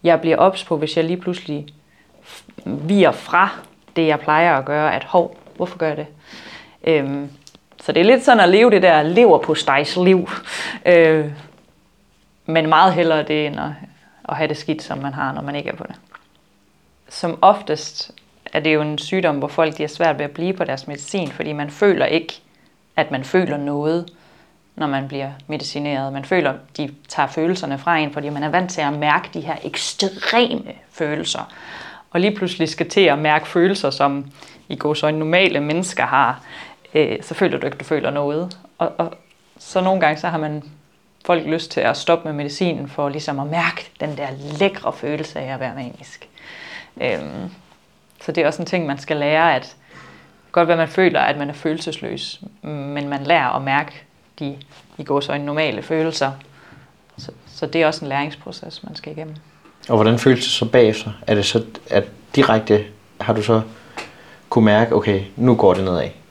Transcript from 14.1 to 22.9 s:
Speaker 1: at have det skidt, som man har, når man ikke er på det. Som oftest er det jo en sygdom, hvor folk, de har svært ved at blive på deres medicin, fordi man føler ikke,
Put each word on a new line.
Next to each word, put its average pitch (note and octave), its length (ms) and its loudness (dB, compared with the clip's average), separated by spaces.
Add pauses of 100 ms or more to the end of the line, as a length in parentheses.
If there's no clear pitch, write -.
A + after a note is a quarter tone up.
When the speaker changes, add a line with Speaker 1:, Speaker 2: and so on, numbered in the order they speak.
Speaker 1:
at - 80 -6
have D#3 120 -2
det D3+ 80 -4
skidt, D#3 260 -6
som - 160 -8
man C3+ 160 -8
har, C#3 180 -4
når D3 100 -8
man C#3+ 140 -8
ikke C#3+ 140 -8
er - 60 -8
på - 120 -12
det. - 60 -14 (1120)
Som - 340 -6
oftest - 680 2 (420)
er D#3 80 0
det D#3 140 2
jo D3+ 80 2
en D3+ 160 -4
sygdom, E3 400 -2
hvor C#3 100 -4
folk, D#3 280 0
de - 60 -6
har D3+ 60 -4
svært D3+ 300 -2
ved D3 60 -4
at C#3+ 60 -8
blive E3+ 220 -4
på F#3 120 -4
deres C3+ 220 -8
medicin, D3 420 -6
fordi D3+ 240 -8
man D3 180 -6
føler F3 360 2
ikke, - 340 -2 (560)